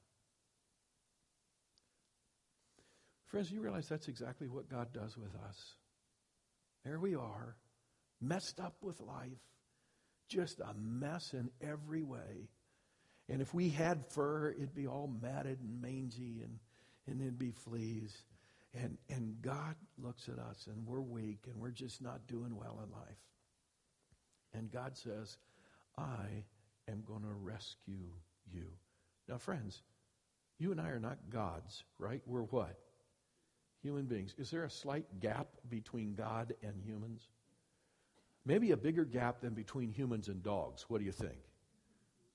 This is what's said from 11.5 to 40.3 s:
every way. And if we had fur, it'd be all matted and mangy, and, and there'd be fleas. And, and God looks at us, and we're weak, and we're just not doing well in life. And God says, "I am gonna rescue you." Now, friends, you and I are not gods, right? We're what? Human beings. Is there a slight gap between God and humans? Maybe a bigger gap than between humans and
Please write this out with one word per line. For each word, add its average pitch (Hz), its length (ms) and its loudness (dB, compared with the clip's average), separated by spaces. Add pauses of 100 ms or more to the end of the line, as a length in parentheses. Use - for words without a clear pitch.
every 151 420 0
way. 117 460 -4 (800)
And 135 120 4
if 135 140 2
we 175 160 8
had 160 360 6
fur, 151 440 4
it'd 135 240 -2
be 139 120 0
all 139 340 0
matted 135 400 0
and 120 200 -4
mangy, 123 600 -4
and, 117 160 -8 (480)
and 131 140 0
there'd 123 180 0
be 127 120 2
fleas. 110 760 -4 (500)
And, 127 240 -2 (100)
and 113 340 0
God 147 320 0 (240)
looks 120 300 -6
at 123 100 -2
us, 117 300 -8
and 110 180 -4
we're 123 140 0
weak, 110 460 -2
and 123 100 -8
we're 120 140 -4
just 120 320 -6
not 123 240 -6
doing 120 280 -2
well 110 300 -6
in 98 80 -8
life. 107 260 -12 (1300)
And 110 180 -4
God 127 260 -4
says, 107 400 -6 (600)
"I 107 480 -2 (440)
am 110 180 -2
gonna 104 260 -4
rescue 98 800 -6 (400)
you." 87 160 -6 (600)
Now, 123 100 0
friends, 120 440 -2 (760)
you 175 140 4
and 156 80 2
I 165 80 2
are 127 120 0
not 120 180 0 (120)
gods, 101 540 0 (140)
right? 117 280 -2
We're 120 160 2
what? 101 360 2 (1040)
Human 143 240 0
beings. 98 320 0
Is 135 120 -2
there 165 140 2
a 143 60 0
slight 139 500 -2
gap - 280 2 (200)
between 110 460 0
God 113 480 0
and 104 220 -2
humans? 110 440 -4 (1160)
Maybe 208 280 8
a 113 40 10
bigger 160 280 6
gap 120 360 4
than 117 140 2
between 113 360 0
humans 110 380 2
and 92 140 0